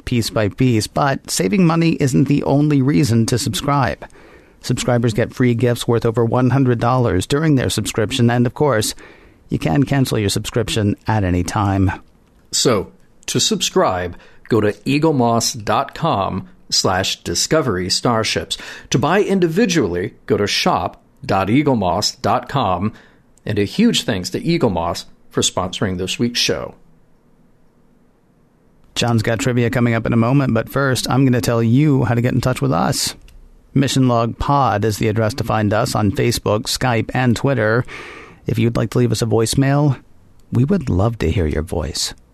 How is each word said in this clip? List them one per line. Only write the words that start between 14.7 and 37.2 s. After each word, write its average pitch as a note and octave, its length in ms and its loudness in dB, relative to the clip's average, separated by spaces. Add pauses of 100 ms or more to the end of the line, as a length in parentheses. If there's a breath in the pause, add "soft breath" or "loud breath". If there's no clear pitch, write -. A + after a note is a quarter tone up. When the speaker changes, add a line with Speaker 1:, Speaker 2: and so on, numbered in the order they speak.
Speaker 2:
eaglemoss B2+ 920 0
dot A2 300 -2
com G2 560 -2 (180)
slash - 540 -2
discovery F#2 640 -2
starships. A2 680 -2 (320 loud breath)
To D3 80 2
buy E3+ 240 2
individually, E3 920 0 (100)
go G#2+ 100 2
to G2+ 100 0
shop G2+ 540 -2 (240)
dot F#2+ 240 0
eaglemoss G#2+ 720 0
dot A2 280 -2
com. G2+ 440 -2 (540 loud breath)
And G2 120 -2
a G2+ 60 0
huge G#3+ 380 0
thanks F#2+ 280 -6
to - 100 -6
Eaglemoss F#2+ 640 -2 (260)
for - 120 -4
sponsoring - 540 -4
this F#2 220 -6
week's A#2+ 220 -2
show. C#2+ 340 -4 (2250)
Speaker 1:
John's A#2 280 2
got A#2 160 0
trivia A#2+ 320 0
coming A#2+ 240 0
up A2+ 100 -2
in - 80 0
a A#2 40 2
moment, B2 360 2
but A2+ 160 0
first, C3 400 -2
I'm B2+ 160 2
gonna B2 160 2
tell A#2 220 0
you C3 420 4
how A#2 100 0
to A#2+ 60 2
get B2+ 140 0
in B2 60 2
touch B2+ 200 -2
with C3+ 120 0
us. D3+ 420 -2 (580)
Mission C3+ 360 2
Log A#2 300 0
Pod A#2 460 2
is A2 140 -2
the A2+ 100 0
address G#2+ 260 0
to - 100 -6
find A2 280 0
us A#2 220 0
on G#2+ 160 2
Facebook, A2 520 0
Skype, B2 520 -2
and B2+ 220 2